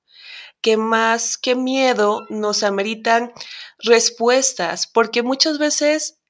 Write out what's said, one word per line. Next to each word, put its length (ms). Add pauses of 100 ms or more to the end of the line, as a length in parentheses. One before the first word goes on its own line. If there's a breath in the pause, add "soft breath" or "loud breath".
(600 loud breath)
¿Qué 160
más 600
que 180
miedo 760
nos 340
ameritan 680 (480 loud breath)
respuestas? 1080
Porque 360
muchas 340
veces 600 (100)